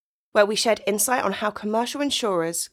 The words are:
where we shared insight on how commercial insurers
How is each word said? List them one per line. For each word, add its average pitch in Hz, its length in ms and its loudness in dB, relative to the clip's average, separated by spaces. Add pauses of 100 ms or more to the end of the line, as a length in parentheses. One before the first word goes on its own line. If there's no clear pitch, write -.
(320)
where 208 120 6
we 208 120 0
shared 214 280 2
insight 214 380 0
on 196 120 0
how 214 160 -2
commercial 226 500 -2
insurers 185 720 -2